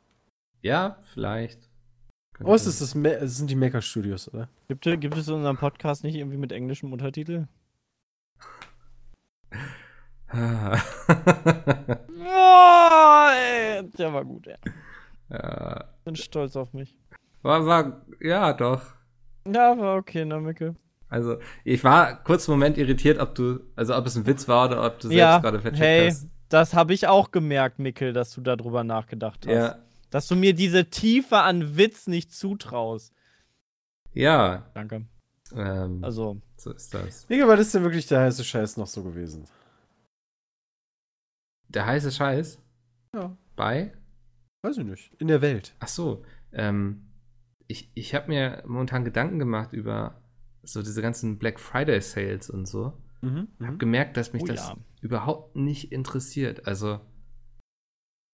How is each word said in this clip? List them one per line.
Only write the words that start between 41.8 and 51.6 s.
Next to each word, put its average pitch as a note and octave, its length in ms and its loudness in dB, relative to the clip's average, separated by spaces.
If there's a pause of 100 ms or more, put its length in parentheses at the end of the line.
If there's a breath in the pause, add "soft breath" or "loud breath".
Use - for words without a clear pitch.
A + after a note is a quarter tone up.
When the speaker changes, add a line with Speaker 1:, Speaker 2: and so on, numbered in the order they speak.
Speaker 1:
heiße C#3 260 -2
Scheiß? C#3 480 -4 (560)
Speaker 2:
Ja. F#3 200 -10 (200)
Speaker 1:
Bei? C#3 380 -4 (680)
Speaker 2:
Weiß C4+ 140 -6
ich E3 80 -8
nicht. F#2+ 340 -14
In D#3+ 80 -6
der D#3 140 4
Welt. C3 380 -4
Speaker 1:
Ach - 80 -10
so, D3 360 -6 (280 soft breath)
ähm, G2+ 560 -6 (600)
ich, - 260 -16
ich A#2 220 -10
hab C#3+ 120 -4
mir C3+ 380 -4
momentan B2 400 -6
Gedanken C#3+ 340 -4
gemacht A2+ 340 -4
über A2 480 -8 (420)
so - 180 -12
diese G#2+ 200 -8
ganzen A2+ 360 -6
Black A2+ 220 -6
Friday C3 420 -2